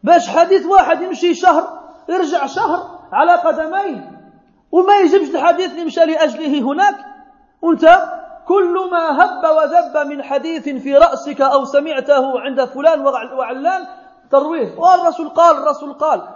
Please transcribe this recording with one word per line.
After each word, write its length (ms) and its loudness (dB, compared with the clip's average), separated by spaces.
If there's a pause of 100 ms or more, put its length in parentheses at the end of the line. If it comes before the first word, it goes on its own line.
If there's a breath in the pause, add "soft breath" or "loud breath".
باش 260 2
حديث 360 2
واحد 360 2
يمشي 320 -2
شهر، 460 0 (300)
يرجع 360 -2
شهر 540 -6 (120)
على 240 2
قدميه، 760 -4 (600)
وما 260 4
يجيبش 320 2
الحديث 420 0
اللي 140 -10
مشى 140 -6
لأجله 640 0
هناك، 340 0 (680)
وانت 480 4 (380)
كل 440 0
ما 320 0
هب 200 -2
وذب 640 0
من 160 -10
حديث 460 -6
في 260 -4
رأسك 460 2
أو 240 2
سمعته 760 0
عند 260 -4
فلان 400 0
وعل-، 280 -4
وعلان 540 -6 (440)
ترويه. 480 -2
والرسول 500 2
قال، 280 4
الرسول 360 -6
قال. 280 -2 (140)